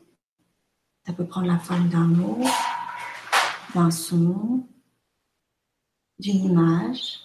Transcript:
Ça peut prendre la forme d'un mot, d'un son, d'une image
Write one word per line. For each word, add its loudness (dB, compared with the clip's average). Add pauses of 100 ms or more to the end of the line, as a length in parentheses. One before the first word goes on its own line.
(1080)
Ça -8
peut -6
prendre -4
la 2
forme 0
d'un 2
mot, 2 (1300)
d'un 4
son, 0 (1500)
d'une 0
image 2